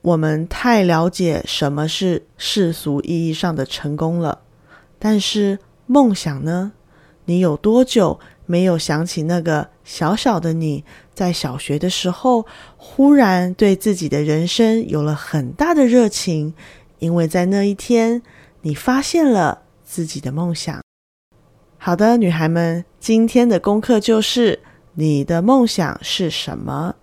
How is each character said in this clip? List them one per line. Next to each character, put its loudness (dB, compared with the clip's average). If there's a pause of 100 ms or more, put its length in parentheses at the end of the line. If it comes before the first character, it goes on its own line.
我 2
们 -2
太 2
了 2
解 -2
什 -4
么 -4
是 -2 (140)
世 -2
俗 -4
意 -2
义 -4
上 -4
的 -4
成 -8
功 -4
了。 -4 (640)
但 2
是 -2 (260)
梦 4
想 -6
呢？ -4 (540)
你 0
有 2
多 4
久 0 (280)
没 0
有 2
想 -2
起 -6
那 -2
个 -2 (160)
小 -2
小 0
的 -4
你， -4 (320)
在 -2
小 -6
学 -4
的 -2
时 -4
候， 0 (320)
忽 2
然 4
对 4
自 0
己 -6
的 -2
人 0
生 2
有 -2
了 -2
很 -4
大 0
的 4
热 6
情， -4 (460)
因 -2
为 2
在 0
那 2
一 0
天， 0 (420)
你 -4
发 -2
现 0
了 2 (220)
自 -8
己 -10
的 -8
梦 -4
想。 -8 (960)
好 -2
的， 4
女 2
孩 0
们， -2 (140)
今 2
天 2
的 2
功 0
课 2
就 2
是： 0 (360)
你 0
的 -2
梦 4
想 -4
是 -4
什 -8
么？ -8